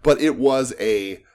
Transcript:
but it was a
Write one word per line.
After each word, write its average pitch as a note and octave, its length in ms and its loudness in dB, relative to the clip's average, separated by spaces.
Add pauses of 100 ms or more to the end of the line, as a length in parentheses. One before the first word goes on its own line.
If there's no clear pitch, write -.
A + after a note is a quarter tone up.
but - 180 2
it D3+ 160 0
was C3 440 0
a G2+ 420 -2 (120)